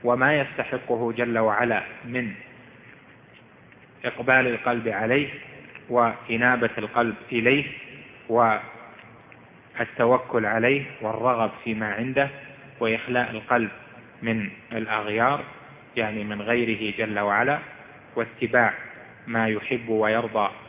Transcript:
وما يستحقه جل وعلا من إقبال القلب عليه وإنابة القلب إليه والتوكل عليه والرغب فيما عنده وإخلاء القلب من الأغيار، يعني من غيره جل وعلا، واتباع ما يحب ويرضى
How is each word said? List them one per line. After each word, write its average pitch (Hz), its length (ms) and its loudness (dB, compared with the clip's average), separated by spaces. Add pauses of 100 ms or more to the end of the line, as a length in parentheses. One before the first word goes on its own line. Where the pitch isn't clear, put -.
وما 127 360 4
يستحقه 120 720 -2
جل 117 260 0
وعلا 110 460 2 (220)
من 120 280 -4 (1700)
إقبال 127 420 4
القلب 120 400 -2
عليه 117 400 0 (600)
وإنابة 120 880 2
القلب 110 380 0 (160)
إليه 127 340 2 (2250)
والتوكل 120 680 2
عليه 120 380 2 (180)
والرغب 113 500 0 (120)
فيما 110 300 -4
عنده 131 360 0 (500)
وإخلاء 117 520 0
القلب 113 380 0 (520)
من 113 280 -2 (220)
الأغيار، 110 720 0 (540)
يعني 107 260 -2
من 104 180 -6
غيره 110 560 0
جل 107 220 -2
وعلا، 107 400 2 (560)
واتباع 117 580 2 (540)
ما 113 200 0
يحب 117 420 -2
ويرضى 110 640 2 (180)